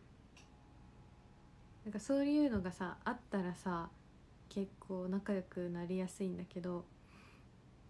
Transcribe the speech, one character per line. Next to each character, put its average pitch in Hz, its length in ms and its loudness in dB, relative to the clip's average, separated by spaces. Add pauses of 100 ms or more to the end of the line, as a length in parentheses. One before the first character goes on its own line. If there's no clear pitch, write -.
(1900)
な 214 40 -4
ん 208 40 -4
か 214 60 -2
そ 277 200 4
う 285 60 6
い 294 200 8
う 269 60 6
の 208 100 4
が 180 100 0
さ、 180 340 -4
あ 226 60 2
っ 240 60 -4 (140)
た 196 100 4
ら 180 140 0
さ、 170 340 -2 (600)
結 196 200 -2 (100)
構 185 300 -4
仲 196 240 2
良 190 100 2
く 180 260 -4
な 175 160 -2
り 180 120 0
や 185 100 2
す - 160 -6
い 190 40 2
ん 175 100 -2
だ 180 100 -6
け 185 140 -8
ど、 175 240 -2 (1040)